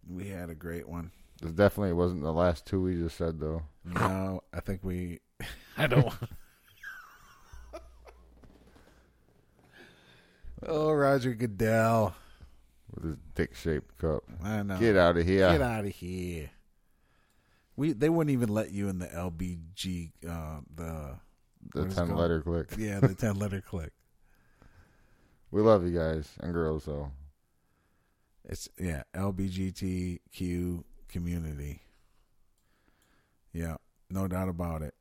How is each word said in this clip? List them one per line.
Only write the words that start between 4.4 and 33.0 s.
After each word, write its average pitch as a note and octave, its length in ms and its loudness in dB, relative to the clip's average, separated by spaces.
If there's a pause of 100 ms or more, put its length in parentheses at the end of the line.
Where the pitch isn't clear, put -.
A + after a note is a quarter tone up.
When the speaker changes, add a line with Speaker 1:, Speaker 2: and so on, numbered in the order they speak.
Speaker 1:
I E2+ 80 -6
think F#2+ 240 -6
we, F2+ 360 -6 (280)
<laughs> - 300 -16
I D#3 80 2
don't. B2 260 6 (4000)
Oh, D#3 260 2
Roger C#3 420 4
Goodell. A2 800 4 (800)
Speaker 2:
With - 100 -10
his D#2 120 -4 (180)
dick-shaped - 640 -2
cup. D2+ 240 0 (200)
Speaker 1:
I G#2 200 -2
know. G2 160 -4
Speaker 2:
Get A2 180 6
outta F2 260 8
here. F#2+ 280 8
Speaker 1:
Get E2+ 120 8
outta A2 260 -2
here. F2+ 640 -8 (1300)
We, D3 160 0
they B2+ 160 4
wouldn't D#3+ 240 4
even A#2+ 180 4
let G#2 200 0
you G2+ 180 -2
in F#2 120 -2
the F2 120 -8
L F2 180 -4
B F2 280 -6 (160)
G, F2 380 -6 (140)
uh, D#2+ 340 -6 (140)
the, D#2 420 -8 (580)
Speaker 2:
The C2+ 60 0
Speaker 1:
what D#2 80 2
is F#2+ 40 -4
it F#2+ 40 -2
called? F2 120 2
Speaker 2:
ten-letter E2 340 2
click. E2+ 260 -2 (100)
Speaker 1:
Yeah, G#2 220 -4
the G2 140 -8
ten-letter G2 480 -4
click. D#2+ 340 -12
Speaker 2:
<laughs> - 60 -20 (1500)
We G#2 120 2
love G#2+ 240 8
you F2 100 0
guys D#2+ 320 0 (120)
and F2 120 -4
girls, D#2 340 0
though. C#2+ 260 -6 (1300)
Speaker 1:
It's, - 320 -10
yeah, E2 280 -4 (100)
L G2 160 -2
B F#2+ 180 -2
G F#2+ 220 -2
T F2+ 500 -4 (120)
Q F2 520 -4 (220)
community. D#2+ 760 -6 (1700)